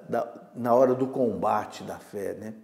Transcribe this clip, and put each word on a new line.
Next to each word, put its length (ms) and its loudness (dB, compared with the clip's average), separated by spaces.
da, 460 -6
na 200 2
hora 200 8
do 120 0
combate 800 -2
da 140 -10
fé, 340 -10
né? 320 -12